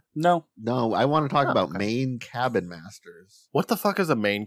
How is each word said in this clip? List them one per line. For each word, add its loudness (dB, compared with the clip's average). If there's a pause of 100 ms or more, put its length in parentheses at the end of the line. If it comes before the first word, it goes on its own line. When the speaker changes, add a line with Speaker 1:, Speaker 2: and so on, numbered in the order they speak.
(140)
Speaker 1:
No. 2 (100)
Speaker 2:
No, -2
I 2
wanna 2
talk 2
Speaker 3:
Oh, 0
Speaker 2:
about 2
Speaker 3:
okay. -8
Speaker 2:
Maine -2
Cabin -4
Masters. -20
Speaker 3:
What 0
the 2
fuck 0
is 0
a 4
Maine? 0